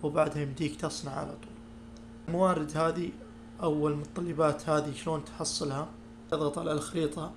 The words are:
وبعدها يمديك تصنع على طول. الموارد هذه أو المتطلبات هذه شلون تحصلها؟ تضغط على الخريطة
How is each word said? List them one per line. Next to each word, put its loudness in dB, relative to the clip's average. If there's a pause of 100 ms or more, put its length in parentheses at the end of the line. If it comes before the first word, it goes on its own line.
وبعدها 2
يمديك -2
تصنع -4
على -4
طول. -12 (720)
الموارد 4
هذه 4 (540)
أو 4
المتطلبات 2
هذه 4
شلون -2
تحصلها؟ -2 (420)
تضغط 2
على 0
الخريطة 0